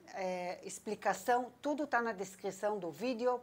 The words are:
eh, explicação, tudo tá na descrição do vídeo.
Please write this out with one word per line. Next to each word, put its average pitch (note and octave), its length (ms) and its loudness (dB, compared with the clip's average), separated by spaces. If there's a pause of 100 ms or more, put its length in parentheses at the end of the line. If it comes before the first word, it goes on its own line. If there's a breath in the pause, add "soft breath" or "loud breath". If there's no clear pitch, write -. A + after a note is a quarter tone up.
eh, F#3 560 -2
explicação, G#3+ 840 2 (120)
tudo D4 240 0
tá A#3+ 160 2
na A#3 100 0
descrição G3 680 -2
do F3 120 -4
vídeo. A#3+ 520 0